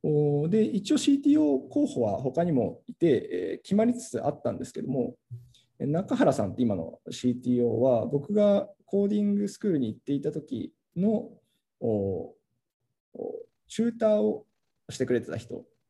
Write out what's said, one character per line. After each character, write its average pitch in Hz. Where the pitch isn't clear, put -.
お 147
ー、 160
で、 214
一 208
応 294
シ 277
ー 277
テ 294
ィ 285
ー 311
オ 285
ー -
候 294
補 135
は 101
他 135
に 175
も 117
い -
て、 165
え 90
ー、 -
決 -
ま 214
り 240
つ -
つ 113
あ 139
っ -
た 110
ん -
で -
す -
け -
ど -
も、 -
え 120
ー、 -
中 180
原 185
さ 107
ん 95
っ -
て 127
今 110
の 82
シ -
ー 123
テ 123
ィ 123
ー 120
オ 113
ー 123
は、 -
僕 143
が 202
コ 202
ー -
デ 208
ィ 208
ン 202
グ 202
ス -
ク 208
ー -
ル 151
に 120
行 107
っ -
て 143
い 139
た 151
時 131
の、 208
お 127
ー、 -
お 98
ー、 -
チ -
ュ 233
ー 226
タ 214
ー 214
を 214
し -
て 127
く 123
れ 113
て -
た 78
人 -